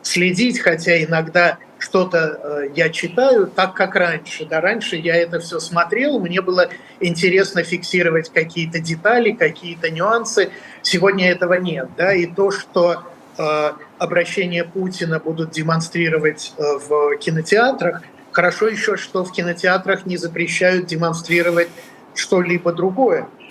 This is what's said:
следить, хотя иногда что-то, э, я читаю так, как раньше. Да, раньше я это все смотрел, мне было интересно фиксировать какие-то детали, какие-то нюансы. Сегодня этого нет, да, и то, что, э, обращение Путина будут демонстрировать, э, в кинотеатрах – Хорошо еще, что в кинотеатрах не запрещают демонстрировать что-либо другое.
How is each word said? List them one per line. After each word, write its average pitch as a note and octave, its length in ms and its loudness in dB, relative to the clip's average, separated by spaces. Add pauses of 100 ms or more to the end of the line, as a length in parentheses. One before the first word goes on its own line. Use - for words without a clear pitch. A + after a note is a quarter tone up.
следить, F#3 560 2
хотя E3 440 2
иногда E3 540 2 (220)
что-то, F#3 380 0
э, D3 580 -4
я D#3+ 140 2
читаю G#3+ 580 4
так, F#3+ 260 0
как F#3+ 220 0
раньше. E3 500 -2
Да, D#3+ 160 -2
раньше G#3 340 -2
я E3 200 0
это E3+ 240 0
все E3 200 -8
смотрел, F3 600 0
мне F3+ 200 -2
было F#3 280 2 (320)
интересно F3+ 640 2
фиксировать E3 680 0
какие-то E3 480 -2
детали, G#3 520 0
какие-то E3 580 -2
нюансы. G3 600 0 (340)
Сегодня F#3 480 2
этого F3 240 2
нет, D#3 420 -4
да, F#3 160 2
и F3 140 2
то, F#3+ 240 0
что, F3 520 0 (360)
э, D3+ 320 0 (260)
обращение F3 680 -2
Путина E3+ 540 -4
будут D#3+ 320 -4
демонстрировать, D#3+ 1080 -2
э, D3 60 -4 (240)
в D3 300 2
кинотеатрах – F3 840 0 (300)
Хорошо F3+ 360 2
еще, G#3 300 -2
что - 260 -4
в F#3 80 -10
кинотеатрах F#3 760 0
не F3+ 120 -4
запрещают F3 680 0
демонстрировать E3+ 840 0 (460)
что-либо F3 580 0
другое. F#3 540 0 (240)